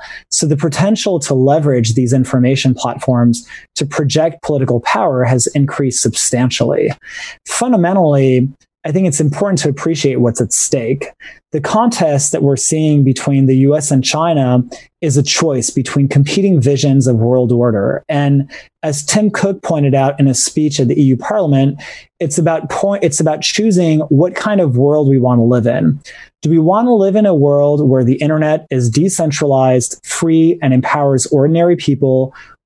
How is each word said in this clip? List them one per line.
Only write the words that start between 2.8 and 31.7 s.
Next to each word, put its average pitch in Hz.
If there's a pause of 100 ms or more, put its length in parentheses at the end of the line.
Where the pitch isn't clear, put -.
to 143
project 156
political 135
power 151
has 123
increased 139
substantially. - (560)
Fundamentally, 160 (360)
I 156
think 190
it's -
important 170
to 151
appreciate 143
what's 117
at 117
stake. 135 (440)
The 151
contest 165
that 151
we're 139
seeing 151
between 135
the 131
U 139
S 151
and 131
China 139 (380)
is 143
a 143
choice 139
between 139
competing 160
visions 135
of 123
world 123
order. 120
And 143 (320)
as 147
Tim 214
Cook 196
pointed 143
out 139
in 139
a 131
speech 151
at 127
the 151
E 143
U 131
Parliament, 143 (400)
it's 147
about 160
point, 196
it's 147
about 156
choosing 180
what 156
kind 208
of 131
world 143
we 135
want 123
to 117
live 120
in. 143 (420)
Do 151
we 165
want 190
to 247
live 196
in 214
a 185
world 143
where 131
the 131
internet 156
is 123
decentralized, 139
free, 165
and 131
empowers 139
ordinary 160